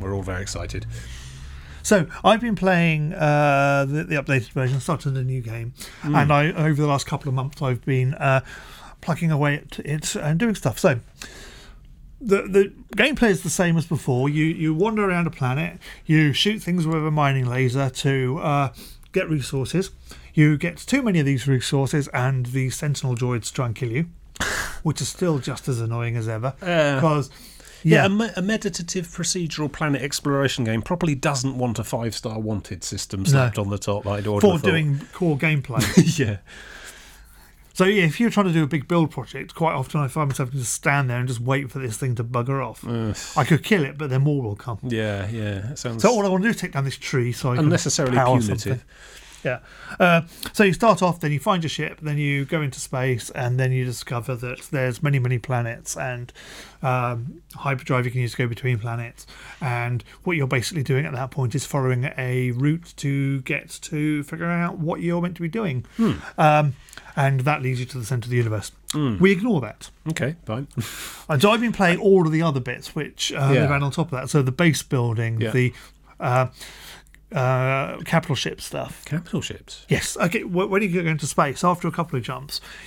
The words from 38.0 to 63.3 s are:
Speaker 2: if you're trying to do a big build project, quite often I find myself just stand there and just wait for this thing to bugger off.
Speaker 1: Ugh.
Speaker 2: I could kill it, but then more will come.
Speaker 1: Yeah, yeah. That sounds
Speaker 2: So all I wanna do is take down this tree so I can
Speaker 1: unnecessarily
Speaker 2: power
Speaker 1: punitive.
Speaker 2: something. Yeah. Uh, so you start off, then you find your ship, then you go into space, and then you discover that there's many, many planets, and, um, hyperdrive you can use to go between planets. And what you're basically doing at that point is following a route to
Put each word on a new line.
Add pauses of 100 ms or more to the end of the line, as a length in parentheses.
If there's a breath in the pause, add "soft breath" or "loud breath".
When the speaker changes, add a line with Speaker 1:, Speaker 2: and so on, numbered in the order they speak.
Speaker 2:
if
you're
trying
to
do
a
big
build
project,
quite
often
I
find
myself
just
stand
there
and
just
wait
for
this
thing
to
bugger
off.
Speaker 1:
Ugh. (200 loud breath)
Speaker 2:
I
could
kill
it,
but
then
more
will
come.
Speaker 1:
Yeah,
yeah.
That
sounds
Speaker 2:
So
all
I
wanna
do
is
take
down
this
tree
so
I
can
Speaker 1:
unnecessarily
Speaker 2:
power
Speaker 1:
punitive.
Speaker 2:
something. (640 loud breath)
Yeah. (400 loud breath)
Uh, (300 loud breath)
so
you
start
off,
then
you
find
your
ship,
then
you
go
into
space,
and
then
you
discover
that (100)
there's
many,
many
planets,
and, (500 loud breath)
um, (140)
hyperdrive
you
can
use
to
go
between
planets. (360 loud breath)
And (220 loud breath)
what
you're
basically
doing
at
that
point
is
following
a
route
to